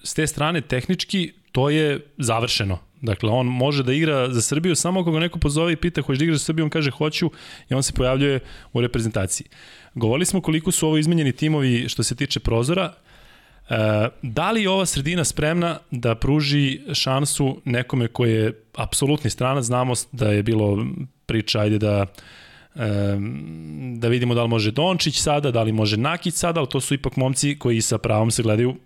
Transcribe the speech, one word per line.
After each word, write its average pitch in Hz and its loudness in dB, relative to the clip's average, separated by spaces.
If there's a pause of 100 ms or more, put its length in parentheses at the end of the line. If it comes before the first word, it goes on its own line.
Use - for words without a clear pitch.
s - -8
te 156 0
strane, 151 -2
tehnički, 175 -2 (200)
to 131 2
je 151 2 (180)
završeno. 113 -2 (220)
Dakle, 107 -2
on 123 2
može 131 0
da 127 0
igra 143 0
za 120 2
Srbiju, 156 0
samo 180 0
ako 170 0
ga 156 0
neko 170 -2
pozove 160 0
i - -2
pita, 165 -2
"Hoćeš 135 -2
da 147 0
igraš 160 2
za 139 -4
Srbiju?", 160 -2
on 151 0
kaže, 147 0
"Hoću", 151 -2 (380)
i - -2
on 135 2
se - -4
pojavljuje 135 2 (340)
u 123 0
reprezentaciji. 113 -2 (480)
Govorili 123 0
smo 180 0
koliko 160 0
su 160 0
ovo 156 4
izmenjeni 156 2
timovi 131 0
što - -2
se 120 -2
tiče 135 -4
prozora. 143 0 (760)
E, 120 -2 (460)
da 143 -2
li 226 2
je 196 2
ova 190 2
sredina 165 -2
spremna 165 0 (140)
da 120 0
pruži 143 2 (140)
šansu 139 0
nekome 123 0
ko 123 0
je 110 2 (220)
apsolutni 139 0
stranac? 127 0
Znamo 123 0
s-, - -4
da 113 0
je 104 4
bilo 107 2 (400)
priča, 113 0
ajde 104 2
da, 104 2 (680)
e, - -8 (1160)
da 117 -2
vidimo 120 2
da 120 2
li 117 0
može 110 2
Dončić 156 0
sada, 147 2
da 117 2
li 110 0
može 107 0
Nakić 160 -2
sada, 170 0
ali 139 0
to 135 -2
su - -2
ipak 135 -4
momci 135 0
koji 117 2
sa 113 0
pravom 110 2
se 120 0
gledaju, 113 2 (100)